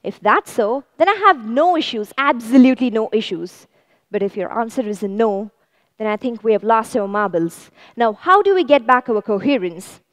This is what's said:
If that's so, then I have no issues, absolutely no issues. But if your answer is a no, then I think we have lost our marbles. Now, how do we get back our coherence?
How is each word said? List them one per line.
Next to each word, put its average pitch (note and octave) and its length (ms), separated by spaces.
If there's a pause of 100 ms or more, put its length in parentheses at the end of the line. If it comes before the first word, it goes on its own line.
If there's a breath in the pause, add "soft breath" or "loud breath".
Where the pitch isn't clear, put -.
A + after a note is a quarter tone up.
If - 180
that's G#3 300
so, A#3+ 340 (120)
then E4+ 120
I G4+ 60
have F#4 320
no D#4 300
issues, A3+ 400
absolutely B3+ 720
no A3 220
issues. F#3+ 540 (440)
But G3 120
if G3+ 140
your F#3+ 220
answer A#3 240
is G#3 200
a G3+ 60
no, G#3 420 (480)
then A3 80
I G#3+ 100
think A#3 260
we A3 100
have G3+ 120
lost A3 320
our G3+ 120
marbles. F3+ 600 (260 soft breath)
Now, A3+ 180
how F#4+ 260
do G4 140
we F4+ 100
get B3+ 220
back B3+ 220
our G#3+ 120
coherence? F#3+ 800 (120)